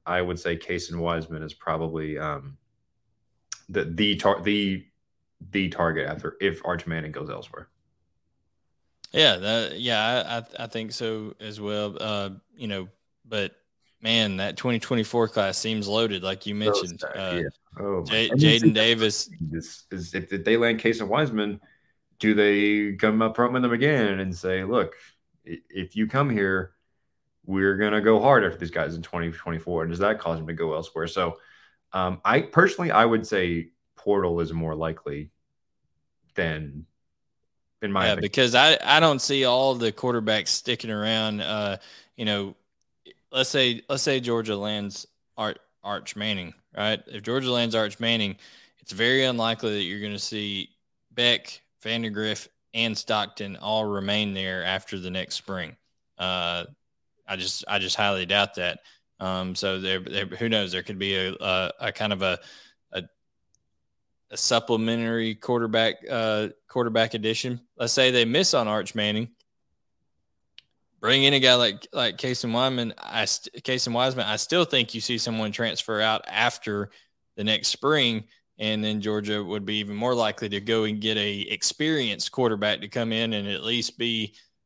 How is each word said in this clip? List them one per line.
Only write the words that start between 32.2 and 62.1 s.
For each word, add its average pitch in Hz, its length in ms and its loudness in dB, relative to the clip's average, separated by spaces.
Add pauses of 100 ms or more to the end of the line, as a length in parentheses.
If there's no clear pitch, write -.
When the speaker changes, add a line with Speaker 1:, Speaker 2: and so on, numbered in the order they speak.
Speaker 1:
I 117 160 6
personally, 175 500 4
I 110 140 8
would 113 220 4
say 87 460 0 (220)
portal 92 460 2
is 82 140 -2
more 80 200 -2
likely 76 560 -6 (1040)
than 78 520 -4 (960)
in 101 100 -4
my 95 140 4
Speaker 2:
Yeah, 104 60 4
Speaker 1:
opinion. 98 100 0
Speaker 2:
because 120 320 2
I, 147 300 8
I 139 160 8
don't 151 200 6
see 139 240 2
all 131 300 4
the 117 180 0
quarterbacks 110 560 0
sticking 113 420 -2
around. 107 500 0
Uh, 101 360 -2 (400)
you 120 80 -8
know, 101 300 -2 (800)
let's 131 180 0
say, 123 380 2
let's 135 140 -2
say 135 180 2
Georgia 117 360 0
lands 101 500 -6 (300)
Ar-, 107 200 -4 (260)
Arch 101 320 -8
Manning, 98 400 -4 (220)
right? 104 320 0
If 101 140 -12
Georgia 127 280 -2
lands 117 240 0
Arch 107 240 0
Manning, 113 380 0 (420)
it's - 140 -16
very 123 320 2
unlikely 113 500 0
that 101 80 -2
you're 95 180 -6
gonna 104 180 -8
see 101 520 -6 (400)
Beck, 120 500 0 (220)
Vandegrift, 110 640 -4 (240)
and 113 240 -2
Stockton 104 600 -4
all 107 280 -2
remain 101 480 0
there 92 320 -4
after 95 340 -4
the 90 120 -8
next 90 240 -6
spring. 90 420 -8 (420)
Uh, 87 460 -2 (640)
I 98 100 -6
just, - 300 -6
I 101 140 0
just 92 160 -2
highly 98 300 0
doubt 101 280 2
that. 87 260 -4 (380)
Um, 92 360 -4
so 95 260 -2
there, 95 200 -2
there, 98 260 -4
who 92 220 -4
knows? 104 240 0
There 92 120 -4
could 98 140 -10
be 98 180 0
a, 95 160 -2
a, 92 480 -2
a 107 120 -4
kind 107 200 -2